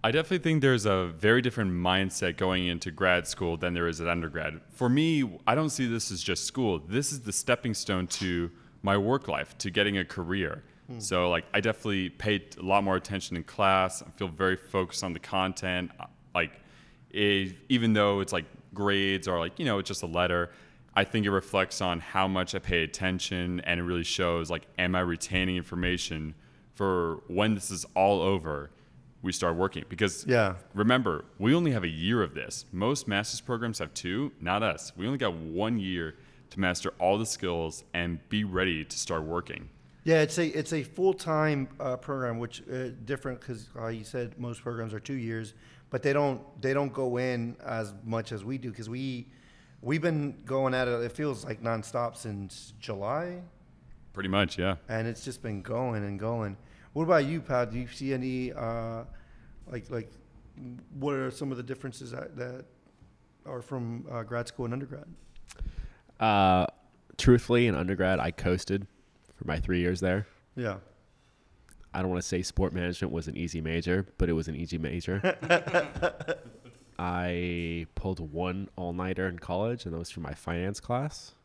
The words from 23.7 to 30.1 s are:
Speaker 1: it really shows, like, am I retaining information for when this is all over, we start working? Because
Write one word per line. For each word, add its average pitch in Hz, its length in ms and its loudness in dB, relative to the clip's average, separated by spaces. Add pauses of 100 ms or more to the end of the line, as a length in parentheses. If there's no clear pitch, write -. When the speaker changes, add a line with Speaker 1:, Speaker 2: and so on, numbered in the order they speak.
Speaker 1:
it 87 40 -2
really 87 200 0
shows, 85 460 0
like, 85 160 -4 (140)
am 90 160 2
I 90 60 4
retaining 90 560 0
information 87 760 -2 (400)
for 87 440 0 (100)
when 104 260 2
this 95 160 -4
is 92 160 -6 (100)
all 98 240 6
over, 80 520 0 (500)
we 92 100 -2
start 85 260 2
working? 92 320 0
Because 95 360 0